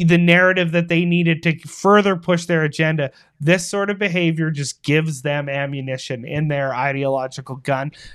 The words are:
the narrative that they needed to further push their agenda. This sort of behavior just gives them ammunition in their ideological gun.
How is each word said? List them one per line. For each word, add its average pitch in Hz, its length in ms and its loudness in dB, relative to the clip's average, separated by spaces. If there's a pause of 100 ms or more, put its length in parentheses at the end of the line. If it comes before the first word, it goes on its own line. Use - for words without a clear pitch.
the 170 120 6
narrative 175 540 4
that 170 160 0
they 175 160 2
needed 170 380 2
to 160 180 0
further 196 560 2
push 170 300 -2
their 160 180 0
agenda. 156 460 -2 (280)
This 175 300 0
sort 202 220 -2
of 196 80 -4
behavior 165 520 0
just 143 320 -8
gives 151 380 0
them 143 280 -4
ammunition 135 760 -6
in 151 240 -4
their 139 260 -2
ideological 135 840 -4
gun. 135 360 -4 (220)